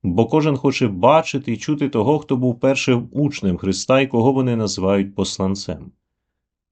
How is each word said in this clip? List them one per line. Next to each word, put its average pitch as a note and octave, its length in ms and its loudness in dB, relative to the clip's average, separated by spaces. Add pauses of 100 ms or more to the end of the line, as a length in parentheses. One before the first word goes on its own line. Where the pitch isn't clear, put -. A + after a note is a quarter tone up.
бо G2 240 2
кожен D3+ 300 0
хоче C3 320 0
бачити A#2+ 640 2
і G#2+ 40 -2
чути C#3+ 320 -2
того, B2+ 300 2
хто C#3+ 180 -2
був B2 240 -2
першим C3 520 0
учнем C#3 440 -2
Христа G2 440 0
і C3+ 60 2
кого B2 260 2
вони C3 240 0
називають G2 580 0
посланцем. F#2+ 760 -4 (800)